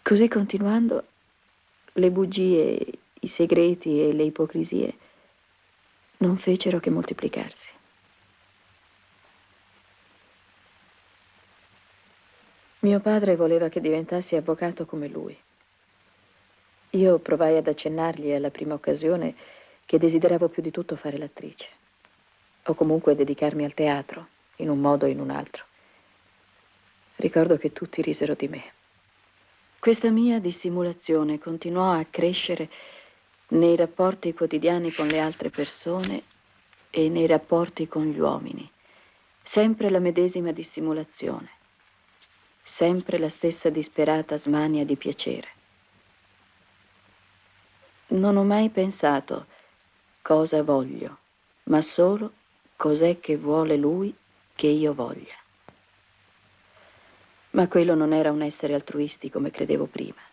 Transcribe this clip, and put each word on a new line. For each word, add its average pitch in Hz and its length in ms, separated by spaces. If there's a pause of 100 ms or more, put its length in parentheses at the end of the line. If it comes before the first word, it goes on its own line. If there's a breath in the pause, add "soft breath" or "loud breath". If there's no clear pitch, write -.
Così 214 280
continuando, 208 760 (880)
le 185 180
bugie, 185 760 (340)
i 180 80
segreti 170 720
e 151 140
le 151 80
ipocrisie 160 760 (1200 soft breath)
non 185 220
fecero 180 420
che - 80
moltiplicarsi. - 840 (4000)
Mio 202 160
padre 208 340
voleva 165 360
che 175 100
diventassi 165 560
avvocato 170 480
come 147 240
lui. - 260 (1600)
Io 185 280
provai 160 380
ad 160 100
accennargli 156 640
alla 143 200
prima 151 240
occasione 156 600 (520 loud breath)
che - 100
desideravo 165 540
più - 100
di 160 100
tutto 175 240
fare 147 220
l'attrice, - 500 (1000)
o 160 100
comunque 156 400
dedicarmi 147 500
al 147 80
teatro, 147 560 (280)
in 160 120
un 139 120
modo 143 260
o - 20
in 139 100
un 135 120
altro. - 340 (1500 soft breath)
Ricordo 165 400
che 151 160
tutti - 300
risero 151 320
di 143 140
me. - 240 (1040)
Questa 226 320
mia 226 280
dissimulazione 175 1000
continuò 175 540
a 160 180
crescere 170 580 (800 loud breath)
nei 170 280
rapporti 175 580
quotidiani 165 580
con 156 140
le 156 140
altre 160 280
persone 180 760 (680)
e 160 180
nei 165 180
rapporti 165 600
con 156 200
gli 147 100
uomini. - 520 (720 soft breath)
Sempre 214 460
la 185 120
medesima 175 520
dissimulazione, 156 960 (1300)
sempre 175 420
la 160 100
stessa 170 400
disperata 156 680
smania 151 460
di 143 120
piacere. - 520 (2500)
Non 202 280
ho 196 60
mai 208 280
pensato 185 760 (760 soft breath)
cosa 156 400
voglio, 135 560 (460)
ma 156 180
solo 202 500 (440)
cos'è 160 440
che 151 160
vuole 151 400
lui 170 380 (400)
che - 120
io 151 260
voglia. - 420 (2250 soft breath)
Ma 180 180
quello 170 260
non 156 180
era 156 200
un 151 100
essere 147 320
altruisti - 560
come - 200
credevo - 360
prima. - 340 (120)